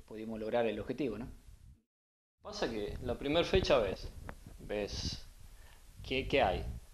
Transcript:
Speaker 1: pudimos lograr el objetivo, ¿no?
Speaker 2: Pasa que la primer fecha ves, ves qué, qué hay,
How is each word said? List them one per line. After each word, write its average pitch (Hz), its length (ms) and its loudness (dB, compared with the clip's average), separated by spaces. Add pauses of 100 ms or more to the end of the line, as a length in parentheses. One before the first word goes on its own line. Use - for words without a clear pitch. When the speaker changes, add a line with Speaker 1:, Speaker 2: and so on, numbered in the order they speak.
Speaker 1:
pudimos 110 320 -8
lograr 113 280 2
el 104 120 0
objetivo, 123 380 -2
¿no? 127 100 -6 (1120)
Speaker 2:
Pasa 185 300 -4
que 104 320 -4
la 120 160 -2
primer 151 240 4
fecha 180 360 6
ves, 98 300 0 (500)
ves - 680 -4 (720)
qué, 131 240 0
qué 139 160 6
hay, 92 220 4 (300)